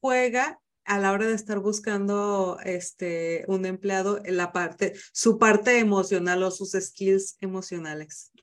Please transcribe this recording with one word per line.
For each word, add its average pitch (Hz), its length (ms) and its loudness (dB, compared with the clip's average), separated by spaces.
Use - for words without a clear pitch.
juega 254 580 0
a 202 140 0
la 196 140 2
hora 214 160 0
de 226 60 2
estar 214 260 -4
buscando, 202 1040 0
este, 175 840 -4
un 190 200 -2
empleado, 190 580 -2
en 180 120 -2
la 175 140 -2
parte, 180 440 -4
su - 260 2
parte 220 400 6
emocional 190 640 2
o 185 80 0
sus 190 220 -10
skills 190 680 0
emocionales? 165 920 -10